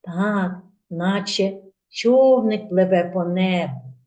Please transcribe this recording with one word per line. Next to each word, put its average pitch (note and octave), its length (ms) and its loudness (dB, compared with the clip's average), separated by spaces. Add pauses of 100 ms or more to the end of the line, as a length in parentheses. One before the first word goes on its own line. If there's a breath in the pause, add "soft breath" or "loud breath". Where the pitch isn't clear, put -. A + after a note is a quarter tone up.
Так, F#3 600 -4 (280)
наче G3 720 -2 (280)
човник A#3+ 800 2
пливе F3+ 440 2
по F3+ 100 -2
небу. F3 720 -2 (140)